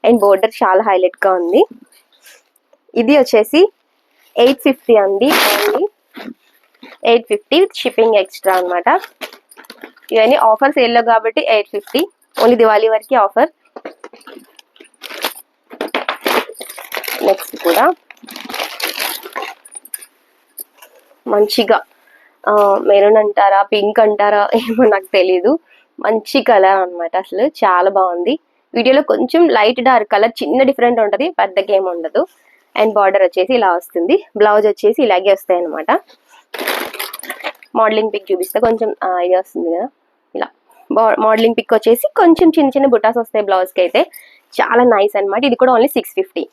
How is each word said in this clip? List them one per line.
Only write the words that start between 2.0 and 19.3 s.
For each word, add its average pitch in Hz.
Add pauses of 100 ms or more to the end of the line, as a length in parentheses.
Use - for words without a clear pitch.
ఇది 233
వచ్చేసి 240 (840)
ఎయిట్ 262
ఫిఫ్టీ 262 (120)
అండి, 196 (240)
only 415 (1300)
ఎయిట్ 233
ఫిఫ్టీ 214
with 392
shipping 226 (100)
extra 190
అన్నమాట. 180 (1300)
ఇవన్నీ 226 (120)
ఆఫర్ 269
సేల్ 240
లో 233
కాబట్టి 226 (140)
ఎయిట్ 208
ఫిఫ్టీ, 247 (420)
only 247
దివాళీ 220
వరకే 220 (100)
ఆఫర్. 254 (3750)
నెక్స్ట్ - (100)
కూడా 175 (3500)